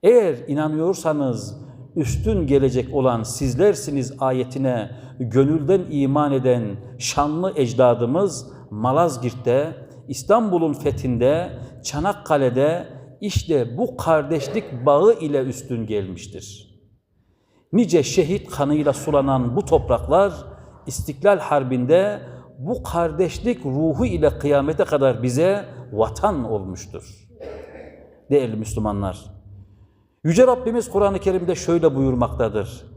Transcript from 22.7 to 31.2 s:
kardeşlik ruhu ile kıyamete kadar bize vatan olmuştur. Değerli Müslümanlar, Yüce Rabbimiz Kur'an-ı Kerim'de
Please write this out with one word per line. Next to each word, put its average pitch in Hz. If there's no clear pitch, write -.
kardeşlik 170
ruhu 147
ile 156
kıyamete 143
kadar 135
bize 170
vatan 113
olmuştur. 95
Değerli 131
Müslümanlar, 104
Yüce 202
Rabbimiz 240
Kur'an-ı 196
Kerim'de 185